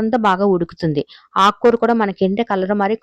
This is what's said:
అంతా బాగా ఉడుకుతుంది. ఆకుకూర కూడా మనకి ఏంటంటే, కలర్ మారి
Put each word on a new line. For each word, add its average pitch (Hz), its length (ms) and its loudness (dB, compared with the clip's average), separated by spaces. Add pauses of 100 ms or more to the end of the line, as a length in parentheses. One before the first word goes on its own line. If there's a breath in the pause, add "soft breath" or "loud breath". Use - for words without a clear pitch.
అంతా 220 140 0 (100)
బాగా 190 180 0 (100)
ఉడుకుతుంది. 160 460 -4 (440 loud breath)
ఆకుకూర 233 380 2
కూడా 233 180 2
మనకి 196 240 -4
ఏంటంటే, 202 260 -2
కలర్ 190 300 -2
మారి 208 220 -2